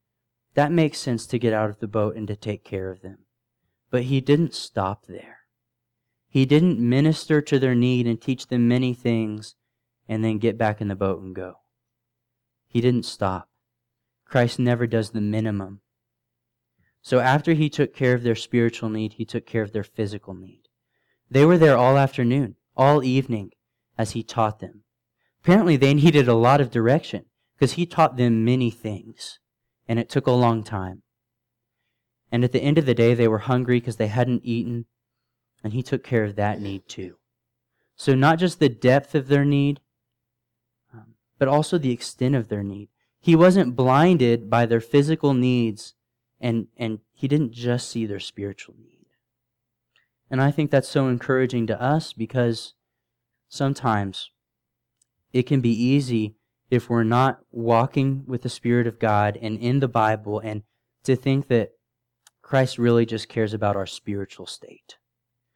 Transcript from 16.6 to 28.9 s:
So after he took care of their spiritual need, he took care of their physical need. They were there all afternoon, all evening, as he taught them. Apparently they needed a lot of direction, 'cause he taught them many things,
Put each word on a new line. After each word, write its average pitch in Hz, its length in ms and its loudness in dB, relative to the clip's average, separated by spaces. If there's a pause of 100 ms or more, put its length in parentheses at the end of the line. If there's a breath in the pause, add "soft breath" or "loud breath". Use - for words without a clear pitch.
So 127 160 0
after 143 340 2
he 151 160 0
took - 240 -2
care 123 220 2
of 120 80 -4
their 117 100 2
spiritual 117 560 -2
need, 110 240 -6
he 113 120 -10
took - 200 -8
care 113 160 -4
of 104 120 -6
their 104 100 -6
physical 101 500 -10
need. 92 280 -20 (680)
They 139 160 6
were 175 120 6
there 147 200 6
all 127 200 6
afternoon, 131 580 0 (220)
all 139 260 4
evening, 123 480 -2 (460)
as 110 140 -2
he 113 120 -8
taught 110 360 -2
them. - 240 -18 (600)
Apparently 175 320 4
they 139 180 4
needed 147 340 6
a 120 60 6
lot 127 280 4
of 123 100 -2
direction, 120 540 0 (340)
'cause 135 140 2
he 170 120 -4
taught 151 320 0
them 117 280 2
many 123 260 0
things, - 680 -14 (480)